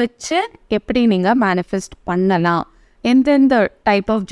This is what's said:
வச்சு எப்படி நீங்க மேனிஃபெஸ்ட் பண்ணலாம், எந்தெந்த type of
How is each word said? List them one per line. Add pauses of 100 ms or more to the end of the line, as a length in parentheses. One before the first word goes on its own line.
வச்சு (380)
எப்படி (120)
நீங்க (160)
மேனிஃபெஸ்ட் (140)
பண்ணலாம், (460)
எந்தெந்த (340)
type
of (120)